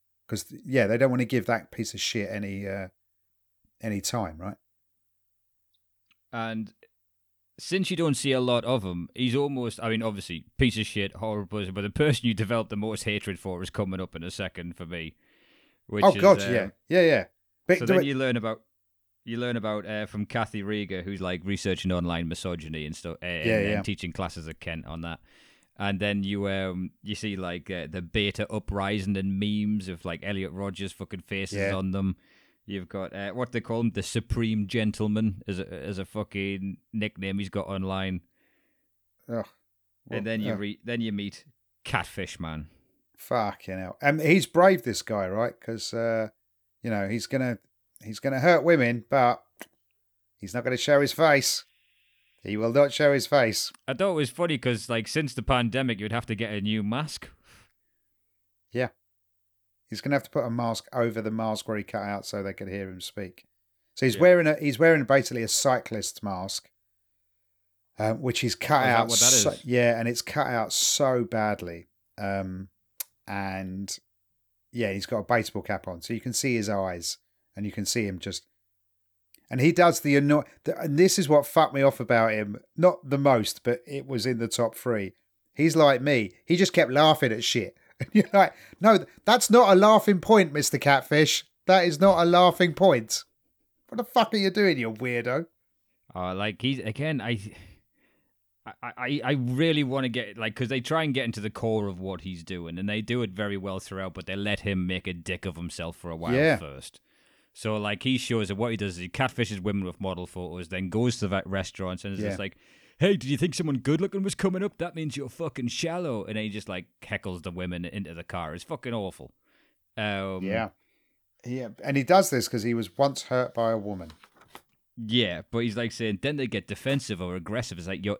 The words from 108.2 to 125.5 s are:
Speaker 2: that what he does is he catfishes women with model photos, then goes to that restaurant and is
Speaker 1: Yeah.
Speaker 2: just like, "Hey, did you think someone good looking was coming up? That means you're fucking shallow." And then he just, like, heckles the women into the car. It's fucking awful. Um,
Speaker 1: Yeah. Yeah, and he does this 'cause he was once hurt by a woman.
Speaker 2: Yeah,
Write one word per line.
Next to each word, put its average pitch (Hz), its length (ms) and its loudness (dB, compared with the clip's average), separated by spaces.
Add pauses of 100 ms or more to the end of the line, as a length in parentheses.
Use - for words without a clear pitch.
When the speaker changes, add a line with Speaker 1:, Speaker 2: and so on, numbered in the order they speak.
Speaker 2:
that 101 80 -4
what 117 120 -2
he 113 80 -4
does 101 140 -4
is 85 60 -12
he 90 120 -10
catfishes 117 500 -4
women 98 260 -2
with 87 140 -10
model 92 280 -6
photos, 87 400 -10
then 92 220 -6
goes 117 280 0
to 101 120 -2
that 95 180 -2
restaurant 92 580 -6
and 98 80 -8
is 95 60 -8
Speaker 1:
Yeah. 104 80 -4
Speaker 2:
just 95 120 -6
like, 98 180 -10 (420)
"Hey, 202 180 4
did 123 80 -10
you 135 120 0
think 160 180 -2
someone 156 220 -2
good 156 240 0
looking 196 220 -4
was 196 120 -4
coming 185 280 -2
up? 202 160 -6
That 170 160 -8
means 160 220 -6
you're 135 120 -8
fucking 139 380 -6
shallow." 160 580 -4
And 107 100 -8
then 107 100 -4
he 107 40 -6
just, 101 200 -10
like, 92 180 -8 (140)
heckles 92 420 -6
the 92 80 -8
women 87 340 -6
into 85 280 -8
the 85 100 -14
car. 82 320 -8
It's 92 80 -14
fucking 131 300 -10
awful. 95 400 -8 (640)
Um, 98 480 -4
Speaker 1:
Yeah. 104 260 -2 (760)
Yeah, 123 240 -8 (140)
and 139 120 0
he 139 80 2
does 190 280 6
this 120 160 0
'cause 113 160 -4
he 117 100 0
was 113 240 -4
once 139 260 2
hurt 127 300 -2
by 113 180 0
a 113 60 0
woman. 98 320 -8 (880)
Speaker 2:
Yeah, 107 540 0